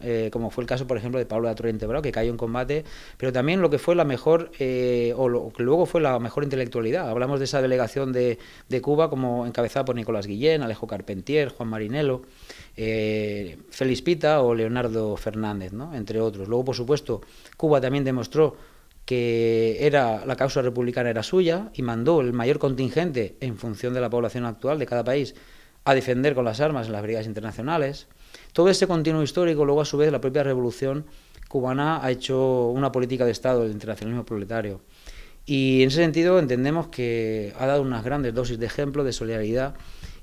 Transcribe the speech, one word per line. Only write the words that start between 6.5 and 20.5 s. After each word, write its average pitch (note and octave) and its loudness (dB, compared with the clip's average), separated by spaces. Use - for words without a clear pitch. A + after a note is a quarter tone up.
Hablamos B2+ 0
de C3+ -2
esa C3+ 0
delegación B2+ 0
de, B2 2
de B2+ -2
Cuba, D3+ 4
como B2 -2
encabezada A#2+ 0
por B2 -2
Nicolás G#2+ -2
Guillén, C#3+ 2
Alejo A2 -6
Carpentier, G#2+ -2
Juan A#2 -6
Marinelo, B2+ -2
eh, G#2+ -2
Félix B2+ -2
Pita D3+ 2
o A#2+ 4
Leonardo A2+ 0
Fernández, G#2 -6
¿no? C#3+ -10
Entre A2 -4
otros. G2+ -2
Luego, B2 0
por B2+ -2
supuesto, B2 -2
Cuba D3+ 4
también C3+ 0
demostró C3 0
que A#2 2
era, C3+ 4
la B2+ -2
causa C3+ 0